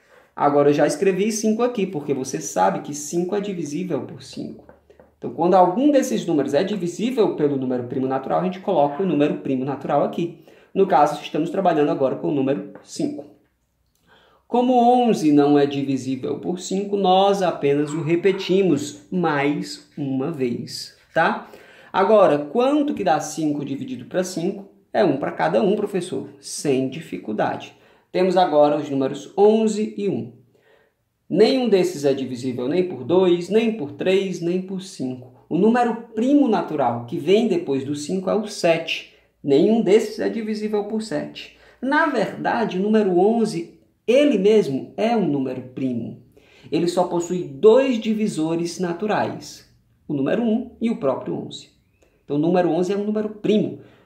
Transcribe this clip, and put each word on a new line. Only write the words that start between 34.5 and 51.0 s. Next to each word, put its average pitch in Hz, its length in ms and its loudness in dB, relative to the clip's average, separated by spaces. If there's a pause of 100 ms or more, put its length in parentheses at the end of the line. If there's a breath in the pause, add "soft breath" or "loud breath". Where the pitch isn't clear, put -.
por 185 220 -8
cinco. - 500 -10 (160 soft breath)
O 151 80 -2
número 233 380 4 (180)
primo 262 360 4
natural 139 580 -2
que 156 140 -6
vem 196 260 2
depois 139 380 -2
do 147 100 -6
cinco 185 340 -6
é 185 60 2
o 214 140 -2
sete. - 680 -2 (260 soft breath)
Nenhum 185 400 4
desses 190 380 2
é 196 100 -2
divisível 214 580 -4
por 220 160 -6
sete. - 540 -10 (240 soft breath)
Na 294 260 0
verdade, 185 760 -2
o - 20 0
número 208 340 2
onze, 196 600 0 (260)
ele 269 340 4
mesmo 185 580 2
é 226 200 0
um 202 80 2
número 131 380 -2 (100)
primo. 117 480 -6 (480 soft breath)
Ele 170 200 0
só 180 160 0
possui 175 400 -4
dois 220 560 4
divisores 170 800 -2
naturais, 175 920 -4 (360)
o - 40 -4
número 147 300 0
um 226 380 -2
e 226 100 0
o 208 60 -4
próprio 143 400 -4